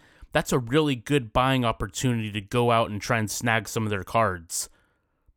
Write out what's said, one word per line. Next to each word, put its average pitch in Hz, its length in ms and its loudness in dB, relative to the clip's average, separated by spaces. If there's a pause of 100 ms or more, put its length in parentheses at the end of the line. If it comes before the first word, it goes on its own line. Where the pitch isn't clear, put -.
(320)
that's 156 200 0
a 151 60 2
really 139 380 0
good 120 360 -2
buying 131 320 2
opportunity 113 680 -2
to 104 100 -4
go 120 300 0
out 113 200 2
and 104 120 -6
try 120 160 0
and 107 120 -2
snag 113 380 0
some 113 160 -2
of 107 60 -2
their 95 140 -4
cards. 92 640 -2 (680)